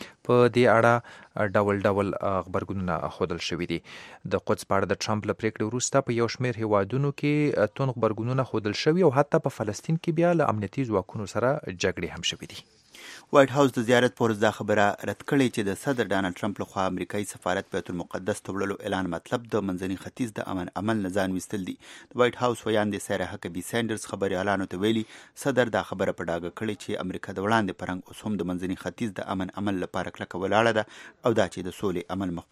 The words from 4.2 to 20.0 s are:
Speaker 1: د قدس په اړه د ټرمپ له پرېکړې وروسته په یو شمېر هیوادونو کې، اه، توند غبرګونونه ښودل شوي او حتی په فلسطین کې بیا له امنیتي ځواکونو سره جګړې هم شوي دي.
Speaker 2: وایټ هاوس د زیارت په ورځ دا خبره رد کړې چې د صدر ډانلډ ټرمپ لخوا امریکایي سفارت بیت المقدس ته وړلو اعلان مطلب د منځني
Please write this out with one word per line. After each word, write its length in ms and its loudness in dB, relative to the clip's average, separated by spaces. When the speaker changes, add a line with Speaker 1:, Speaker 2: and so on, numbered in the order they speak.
Speaker 1:
د 100 0
قدس 300 -2
په 120 2
اړه 140 2
د 20 0
ټرمپ 220 -2
له 60 0
پرېکړې 300 -2
وروسته 380 0
په 120 -2
یو 160 2
شمېر 280 -2
هیوادونو 540 0
کې، 480 0
اه، 80 6
توند 240 -2
غبرګونونه 600 0
ښودل 220 0
شوي 300 2
او 80 8
حتی 280 4
په 100 0
فلسطین 480 -2
کې 140 -2
بیا 120 4
له 200 2
امنیتي 320 -4
ځواکونو 420 -2
سره 400 0
جګړې 500 -2
هم 60 -12
شوي 300 -6
دي. 80 -14
Speaker 2:
وایټ 200 8
هاوس 220 6
د 80 0
زیارت 340 4
په 80 0
ورځ 180 2
دا 80 6
خبره 340 2
رد 220 -6
کړې 240 4
چې 140 -2
د 60 0
صدر 260 0
ډانلډ 300 0
ټرمپ 200 -4
لخوا 260 -2
امریکایي 380 -4
سفارت 480 -4
بیت 180 -4
المقدس 520 -4
ته 100 -8
وړلو 300 -4
اعلان 320 -2
مطلب 380 -6
د 160 0
منځني 340 -4